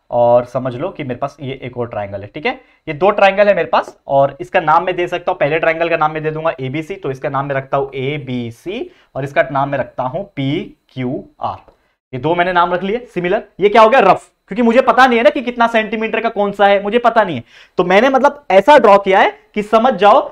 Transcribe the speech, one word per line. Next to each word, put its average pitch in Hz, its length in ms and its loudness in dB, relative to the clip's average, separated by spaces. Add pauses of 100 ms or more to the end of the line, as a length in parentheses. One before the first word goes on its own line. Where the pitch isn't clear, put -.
(100)
और 120 340 4
समझ 127 300 -8
लो 143 140 -8
कि 175 160 -10
मेरे 123 140 -8
पास 139 220 -8
ये 131 220 -10
एक 123 160 -14
और 117 100 -6
ट्रायंगल 104 320 -10
है, 101 60 -14
ठीक 151 200 -12
है, 254 60 -4 (360)
ये 156 60 -6
दो 160 160 0
ट्रायंगल 202 380 2
है 202 60 6
मेरे 165 140 -2
पास, - 280 -4 (120)
और 139 320 2
इसका 180 200 -2
नाम 165 240 2
मैं 185 120 -4
दे 175 120 -2
सकता 175 240 -4
हूँ, 156 60 -6
पहले 156 200 0
ट्रायंगल 165 300 0
का 165 80 -2
नाम 160 160 0
मैं 156 100 -8
दे 156 80 -4
दूंगा 156 300 -4
एबीसी, 151 340 -8
तो 180 160 -10
इसका 135 180 -8
नाम 139 180 -4
मैं 143 80 -4
रखता 135 220 -6
हूँ 139 180 -4
एबीसी 135 960 -8 (240)
और 135 100 -8
इसका 147 280 -2
नाम 139 180 -2
मैं 139 80 -4
रखता - 260 -8
हूँ 160 200 -8 (120)
पीक्यूआर। 135 1200 -8 (540)
ये 127 80 -10
दो 156 140 -2
मैंने 175 180 -2
नाम 180 220 0
रख 180 80 -2
लिए 196 160 -4 (160)
सिमिलर। 185 280 -2 (180)
ये 190 80 4
क्या 220 140 6
हो 220 60 8
गया, 269 140 4
रफ, 180 260 2 (200)
क्योंकि 202 140 -4
मुझे 226 200 2
पता 247 240 4
नहीं 240 120 2
है 233 60 2
ना 294 60 6
कि 277 120 -6
कितना 240 260 -2
सेंटीमीटर 220 520 -4
का 226 100 -2
कौन 202 220 -2
सा 202 140 2
है, 202 160 4
मुझे 208 180 0
पता 233 240 2
नहीं 175 120 -6
है, 233 60 -8 (360)
तो - 60 2
मैंने 196 260 4
मतलब 269 420 0
ऐसा 233 260 6
ड्रॉ 208 200 6
किया 196 220 2
है 415 160 0 (180)
कि 214 100 -4
समझ 226 320 2
जाओ 254 240 6 (100)